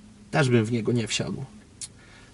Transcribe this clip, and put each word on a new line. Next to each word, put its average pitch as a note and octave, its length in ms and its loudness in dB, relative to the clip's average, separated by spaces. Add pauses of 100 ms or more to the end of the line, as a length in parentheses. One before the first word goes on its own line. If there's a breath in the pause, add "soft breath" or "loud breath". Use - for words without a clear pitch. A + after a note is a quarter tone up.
(300)
Też C#3+ 180 2
bym A#2+ 160 6
w A2+ 80 -4
niego A#2 200 0
nie A2+ 140 0
wsiadł. - 380 -6 (880 soft breath)